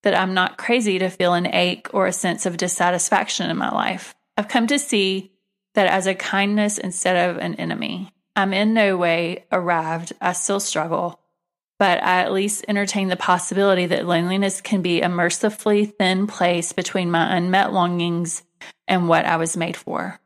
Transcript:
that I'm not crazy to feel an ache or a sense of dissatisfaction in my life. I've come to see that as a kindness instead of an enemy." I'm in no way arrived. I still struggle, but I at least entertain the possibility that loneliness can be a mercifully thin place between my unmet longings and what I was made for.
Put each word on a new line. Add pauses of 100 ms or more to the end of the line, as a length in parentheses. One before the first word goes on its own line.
that
I'm
not
crazy
to
feel
an
ache
or
a
sense
of
dissatisfaction
in
my
life. (220)
I've
come
to
see (420)
that
as
a
kindness
instead
of
an
enemy." (280)
I'm
in
no
way
arrived.
I
still
struggle, (580)
but
I
at
least
entertain
the
possibility
that
loneliness
can
be
a
mercifully
thin
place
between
my
unmet
longings (460)
and
what
I
was
made
for.